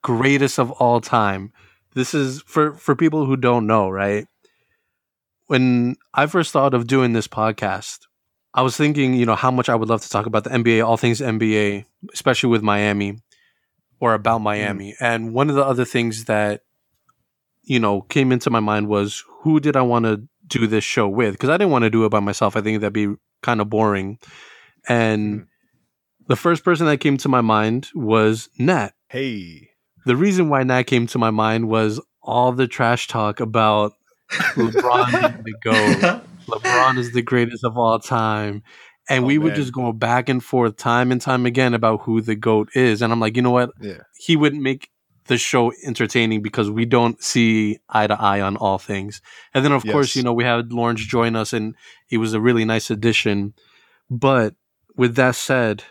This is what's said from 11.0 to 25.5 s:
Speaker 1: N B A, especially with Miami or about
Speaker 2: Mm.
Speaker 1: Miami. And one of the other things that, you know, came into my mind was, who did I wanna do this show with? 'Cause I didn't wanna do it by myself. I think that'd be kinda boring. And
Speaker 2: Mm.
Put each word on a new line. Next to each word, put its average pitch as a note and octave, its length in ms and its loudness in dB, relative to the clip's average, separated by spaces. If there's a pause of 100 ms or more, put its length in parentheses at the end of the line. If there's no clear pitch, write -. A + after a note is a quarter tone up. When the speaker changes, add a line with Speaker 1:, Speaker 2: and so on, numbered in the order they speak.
Speaker 1:
N A2+ 160 -4
B G#2+ 200 0
A, G2+ 280 -2 (280)
especially B2+ 380 0
with A2+ 100 2
Miami G#2 560 0 (840)
or A#2 160 2
about A2+ 240 0
Speaker 2:
Mm. A2 40 -6
Speaker 1:
Miami. G#2 560 -4
And A2+ 340 -2
one C3+ 160 0
of C#3+ 60 -2
the C#3 100 2
other B2+ 200 0
things A2+ 400 -4
that, G#2 360 -2 (1000)
you C3 180 0
know, G2+ 220 0
came C3+ 300 0
into B2+ 180 0
my A#2 100 0
mind G#2+ 280 -2
was, G#2 360 -2 (180)
who D#3 180 2
did D3 180 0
I C3 60 4
wanna A2+ 380 0 (260)
do - 180 -2
this G#2+ 180 0
show A2 240 -2
with? G2+ 300 -2
'Cause C3 140 -2
I E3+ 60 2
didn't G3 140 2
wanna A#2 200 2
do A2+ 140 2
it G#2+ 40 2
by G#2+ 100 2
myself. G2+ 380 -2
I G#2+ 40 -2
think G#2+ 200 -2
that'd G#2 120 -4
be G#2 200 0 (300)
kinda A2+ 200 0
boring. G#2 540 -2 (720)
And G#2+ 520 0
Speaker 2:
Mm. - 40 -20 (840)